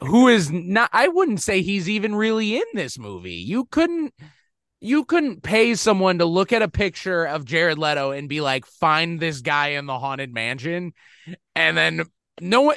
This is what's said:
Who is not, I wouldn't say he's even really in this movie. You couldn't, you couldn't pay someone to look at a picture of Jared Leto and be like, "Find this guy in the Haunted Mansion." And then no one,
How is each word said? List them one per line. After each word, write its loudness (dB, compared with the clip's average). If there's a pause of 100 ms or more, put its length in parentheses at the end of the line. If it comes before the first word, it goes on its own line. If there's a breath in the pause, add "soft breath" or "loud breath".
Who 6
is 4
not, -2
I 4
wouldn't 0
say 0
he's -2
even -2
really 0
in -2
this -6
movie. -10
You -4
couldn't, -2 (680 soft breath)
you 0
couldn't 0
pay 2
someone 2
to 2
look 0
at 2
a 0
picture -2
of -4
Jared 0
Leto 0
and -10
be -4
like, -2
"Find 0
this -4
guy 0
in -6
the -6
Haunted -8
Mansion." -6 (640 loud breath)
And 2
then 0 (360)
no 2
one, 4